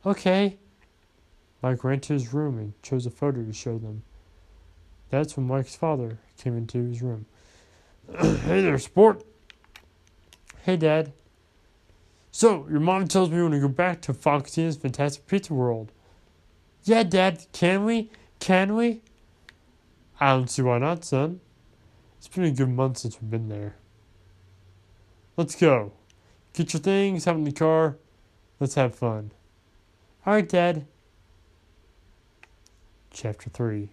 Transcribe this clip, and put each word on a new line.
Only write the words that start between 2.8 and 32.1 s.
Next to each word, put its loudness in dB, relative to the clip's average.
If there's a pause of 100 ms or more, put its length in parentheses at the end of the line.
chose -4
a -4
photo -4
to -10
show -8
them. -12 (1080)
That's -2
when -4
Mike's -4
father -4 (200)
came -4
into -4
his -6
room. -8 (840)
<clears throat> -12
"Hey 0
there, 2
sport." 4 (1400)
"Hey, 0
Dad." 2 (1200)
"So, 4
your 0
mom 2
tells 2
me -2
we 2
want 2
to 2
go 2
back -2
to -6
Foxina's 0
Fantastic -4
Pizza -2
World." -2 (920)
"Yeah, 4
Dad, 2
can 2
we? -2 (280)
Can 2
we?" 0 (1160)
"I 4
don't 2
see -2
why 2
not, -2
son. -2 (800)
It's -20
been -2
a 2
good 0
month 0
since -10
we've -10
been -6
there." -10 (1600)
"Let's -2
go. 4 (600)
Get -4
your -4
things, 0
hop 2
in -2
the -2
car. 2 (640)
Let's -2
have 0
fun." -4 (920)
"All 2
right, 2
Dad." 2 (2250)